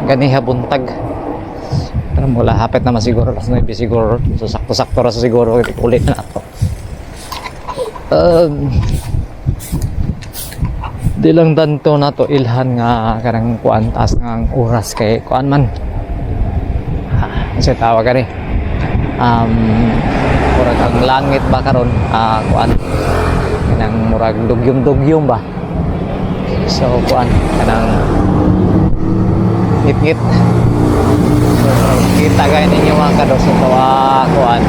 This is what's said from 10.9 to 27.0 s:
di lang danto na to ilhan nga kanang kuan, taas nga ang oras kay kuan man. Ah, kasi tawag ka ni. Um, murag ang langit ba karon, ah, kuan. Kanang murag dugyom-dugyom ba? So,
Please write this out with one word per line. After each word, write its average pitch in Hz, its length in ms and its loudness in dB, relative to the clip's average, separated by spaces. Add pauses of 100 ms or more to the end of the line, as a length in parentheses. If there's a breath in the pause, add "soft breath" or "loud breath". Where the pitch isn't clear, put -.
di 160 80 4
lang 160 240 4
danto 151 400 2
na 143 160 2
to 127 160 -2
ilhan 127 480 0
nga 113 480 0
kanang 113 400 -2
kuan, 110 320 0
taas 113 240 2
nga 117 240 -2
ang - 80 0
oras 117 480 -2
kay 113 240 0
kuan 131 240 -2
man. 139 240 2 (1400)
Ah, - 400 -2
kasi - 240 0
tawag 113 240 2
ka 123 160 2
ni. 123 80 -2 (880)
Um, 117 380 0 (1040)
murag 120 240 0
ang 120 140 0 (100)
langit 135 360 0 (120)
ba 127 80 0
karon, 127 280 2 (200)
ah, 110 400 0
kuan. 110 240 2 (960)
Kanang 113 400 0
murag 113 240 0 (160)
dugyom-dugyom 135 720 2
ba? 120 360 -2 (1120)
So, 139 160 0 (240)